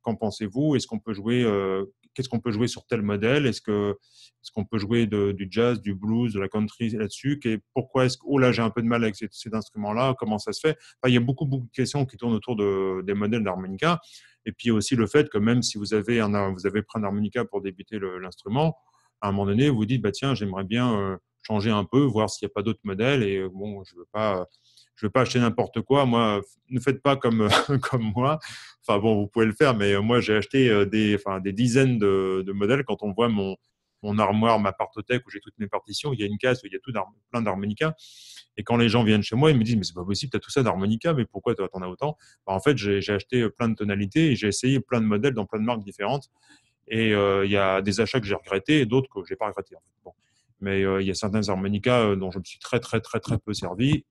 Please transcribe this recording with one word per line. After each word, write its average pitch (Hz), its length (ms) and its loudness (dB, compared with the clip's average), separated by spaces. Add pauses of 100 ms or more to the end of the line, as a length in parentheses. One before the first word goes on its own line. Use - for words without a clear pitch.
Qu'en 113 140 -2
pensez-vous ? 113 580 -2
Est-ce 120 120 0
qu'on 113 120 -6
peut 113 140 -8
jouer, 113 320 0
euh, 98 400 0 (280)
qu'est-ce 127 160 -8
qu'on 117 120 -4
peut 123 100 -4
jouer 107 160 0
sur - 200 -8
tel 113 160 -2
modèle ? 110 440 0
Est-ce 110 140 -2
que, 104 360 0 (460)
est-ce - 80 -20
qu'on 104 140 -6
peut 113 140 -4
jouer 113 280 2
de, 101 260 2
du 95 160 -6
jazz, 113 320 0
du 101 140 -4
blues, 110 380 -2
de 101 80 -4
la 95 80 -2
country 107 400 -4
là-dessus ? 113 500 -4
Qu'est-, 110 240 -2 (100)
pourquoi 127 340 2
est-ce 127 100 -2
que, - 100 -16
oh 139 120 0
là, 127 140 6
j'ai 113 100 0
un 113 80 2
peu 117 120 -4
de 117 60 0
mal 117 160 2
avec 107 100 -2
cet, 107 180 -12
cet - 220 -12
instrument-là, 110 640 -2
comment 107 200 -2
ça 107 140 -8
se - 80 -8
fait ? » 156 160 0 (260)
Enfin, 127 80 2
il 123 40 6
y 123 40 6
a - 20 2
beaucoup, 131 260 -2
beaucoup 131 200 -4
de - 60 -18
questions 135 320 -2
qui 131 120 -8
tournent 120 180 -2
autour 110 220 -2
de, 98 460 0
des 98 120 -2
modèles 104 300 0
d'harmonica. 95 560 -2 (460)
Et 113 60 -8
puis - 180 -4
aussi 110 240 0
le 113 120 2
fait 147 240 2
que 110 80 -2
même 117 240 2
si 120 160 -6
vous 104 160 -6
avez 110 260 0
un, 104 320 0
vous 90 140 -4
avez 101 160 -2
pris - 180 -8
un 107 40 -4
harmonica 104 420 -4
pour 101 160 -8
débuter 98 360 -10
le, 95 200 -8
l'instrument, 110 580 -2 (460)
à 104 60 -2
un 101 40 0
moment 101 140 -2
donné, 117 240 2
vous 107 160 0
dites, « 123 160 -2
Bah 104 100 0
tiens, 135 220 -2
j'aimerais 98 300 -6
bien, 117 300 0
euh, 98 220 -2 (240)
changer 107 300 -2
un 104 140 2
peu, 127 180 2
voir 110 260 2
s'il - 180 -8
n'y 98 40 -6
a - 20 -20
pas 107 80 -4
d'autres 104 240 -4
modèles. » 113 380 0
Et, 98 160 0
euh, 95 100 -4
bon, 98 360 -12
je 90 120 -20
veux 87 160 -18
pas, 101 340 -2 (500)
je 107 100 -4
veux 101 40 -2
pas 131 120 4
acheter 123 160 0
n'importe 113 420 0
quoi. 139 240 2
Moi, 113 380 2 (260)
ne 127 100 -4
faites 120 240 -2
pas 139 140 2
comme, 113 320 2
<laughs> 127 320 2 (100)
comme 113 240 -2
moi. 135 240 0 (480)
Enfin 104 120 4
bon, 110 200 4
vous 101 80 0
pouvez 113 200 2
le 107 80 0
faire, 139 200 4
mais, 101 200 2
euh, 101 80 2
moi, 117 180 4
j'ai 107 160 2
acheté, 123 320 2
euh, 104 160 6
des, 104 300 2
enfin, 98 260 -2
des 98 140 -4
dizaines 123 440 4
de, 95 480 2
de 98 60 -6
modèles. 104 320 2
Quand 104 180 -6
on 104 120 -4
voit 117 160 2
mon, 101 260 -2 (460)
mon 104 160 -2
armoire, 107 420 4
ma 98 120 0
partothèque, 110 540 -4
où - 40 -20
j'ai 101 100 -12
toutes - 160 -20
mes 104 120 -6
partitions, 107 440 -6
il 110 80 -4
y - 20 -2
a 101 40 -2
une 104 100 -4
case 127 260 0
où 104 40 -16
il 95 80 -12
y - 20 -6
a 92 60 -8
tout 131 100 -10
d'har-, 101 180 -6 (200)
plein 120 100 -2
d'harmonica. 107 540 -2 (640)
Et 107 60 -6
quand 120 140 0
les 117 120 6
gens 117 140 4
viennent 107 200 4
chez - 120 -6
moi, 143 160 6
ils 139 80 6
me 110 60 4
disent, « 113 140 0
Mais 95 40 -2
c'est 85 140 -8
pas 90 80 -8
possible, 101 260 -6
t'as 107 80 -2
tout - 120 -16
ça 143 120 2
d'harmonica, 107 500 0
mais 131 120 0
pourquoi 104 320 -4
t'en 92 260 -6
as 92 60 -6
autant ? » 135 280 -6 (300)
Bah, 190 60 -2
en 190 80 0
fait, 147 160 2
j'ai, 101 240 0
j'ai 104 140 -2
acheté, 123 280 -2
euh, 107 80 0
plein 120 180 -2
de 113 60 0
tonalités 104 560 0
et 120 60 2
j'ai 110 100 0
essayé 127 320 2
plein 123 220 0
de 110 60 2
modèles 107 280 2
dans 107 120 -2
plein 107 120 -6
de 107 60 -2
marques 117 180 -2
différentes. 101 480 -6 (560)
Et, 113 280 2
euh, 98 300 4
il 98 60 0
y 101 60 2
a 95 260 2
des 98 180 0
achats 113 200 0
que 107 60 -6
j'ai 98 100 -2
regrettés 120 440 0
et 127 60 2
d'autres 131 220 0
que 92 180 -12
j'ai 95 80 -8
pas 107 140 -4
regrettés, 98 260 -10
en 82 60 -20
fait. - 140 -20 (100)
Bon. 90 80 -20 (480)
Mais, 98 240 0
euh, 95 180 0
il 95 60 -2
y - 20 0
a 92 40 -2
certains 104 340 -2
harmonicas, 104 520 2
euh, 104 160 4
dont 95 140 -4
je 95 80 -8
me 90 60 -8
suis - 160 -20
très, - 180 -2
très, 117 220 -4
très, - 180 -6
très 110 200 -2
peu 104 160 -8
servi 104 560 -2